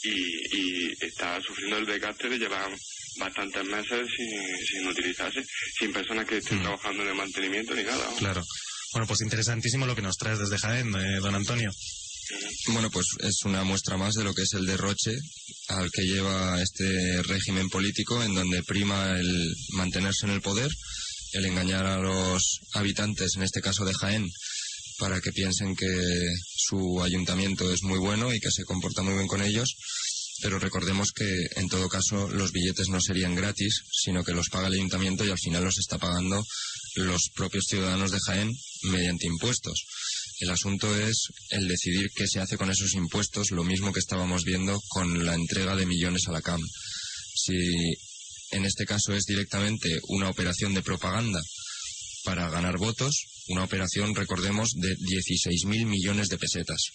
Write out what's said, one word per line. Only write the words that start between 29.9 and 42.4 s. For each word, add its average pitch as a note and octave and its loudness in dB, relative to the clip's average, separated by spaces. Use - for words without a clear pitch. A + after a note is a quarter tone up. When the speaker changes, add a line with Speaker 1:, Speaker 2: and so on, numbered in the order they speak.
Speaker 3:
pero G2 0
recordemos F#2+ 2
que, F#2 0
en F#2+ 0
todo F#2 0
caso, G2 0
los F#2+ 0
billetes F#2 2
no F#2 2
serían F2+ 2
gratis, G2+ 0
sino F2+ 2
que F2+ 0
los E2+ 2
paga F#2 0
el F#2+ 4
ayuntamiento F#2+ 2
y G2 2
al F2+ 0
final F2 2
los F#2+ 2
está - 0
pagando F2+ 2
los F2+ 2
propios F#2+ 0
ciudadanos F#2+ 2
de G2+ 2
Jaén G2+ 2
mediante F2+ 2
impuestos. E2+ 0
El F2+ 0
asunto G2 2
es A2 2
el G2 0
decidir F2+ 2
qué G2 0
se G2 0
hace F#2+ -2